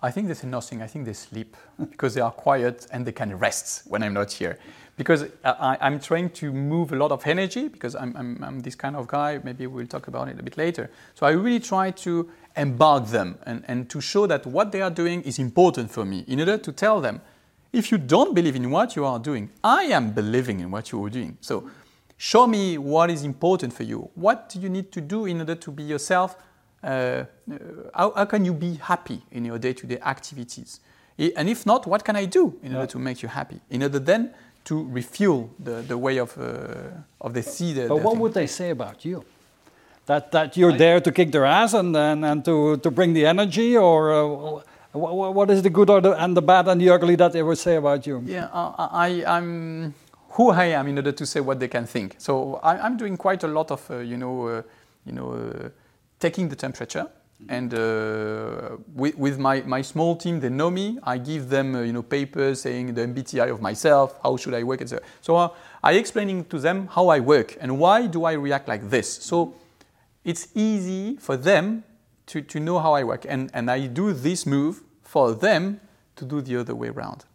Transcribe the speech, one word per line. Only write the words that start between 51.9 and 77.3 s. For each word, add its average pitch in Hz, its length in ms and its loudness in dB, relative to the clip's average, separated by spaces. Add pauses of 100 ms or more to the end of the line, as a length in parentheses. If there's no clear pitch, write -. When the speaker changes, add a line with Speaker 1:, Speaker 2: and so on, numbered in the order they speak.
Speaker 1:
So 135 380 -2
I, 165 240 2
I'm 226 180 -2
doing 208 180 -4
quite 190 280 0
a 165 40 -2
lot 156 240 -2
of, - 180 -8
uh, 123 100 -8
you 120 180 -8
know, 127 300 -6
uh, 113 140 -6 (440)
you 123 80 -12
know, 64 200 -8
uh, - 360 -10 (500)
taking 170 300 -2
the 135 60 -10
temperature. 131 520 -8 (420)
And, 123 240 -6
uh, 110 1040 -4 (180)
with, 139 220 -2
with 139 200 -2
my, 135 240 2
my 131 200 -4
small 165 340 0
team, 170 240 -4
they 127 100 -2
know 147 200 0
me. 196 340 -4
I 127 140 -2
give 135 320 -8
them, 135 260 0
uh, 120 60 -2
you 117 120 -2
know, 120 80 -4
papers 139 600 -2
saying 123 320 -6
the 117 80 -2
M 123 120 -4
B 131 100 -6
T 127 160 -4
I 120 80 4
of 113 140 -4
myself, 131 640 4
how 131 140 0
should 127 160 -6
I 120 100 -2
work, 131 180 -4
et 123 80 -10
cetera. 120 160 -8 (160)
So, 165 140 2
uh, 170 140 4 (340)
I 151 100 6
explaining 196 520 0
to 160 140 -8
them 185 280 0
how 180 220 4
I 151 100 6
work 127 400 4
and 135 200 -4
why 208 280 4
do 165 160 -4
I 165 100 0
react 143 360 -2
like 107 200 -6
this. 113 240 0
So - 420 -2 (680)
it's - 320 -6
easy 208 640 -2
for - 180 -4
them 190 480 2 (440)
to, 151 140 -8
to 147 200 -8
know 170 180 0
how 156 140 4
I 139 100 4
work. 123 240 -4
And, 135 260 -4
and 120 160 -4
I 131 180 -2
do 175 260 -2
this 156 320 -2
move 143 360 0 (200)
for 127 320 2
them 190 480 0 (340)
to - 80 -14
do 143 160 -6
the 127 160 -4
other 120 200 -4
way 117 120 -8
around. 117 480 -12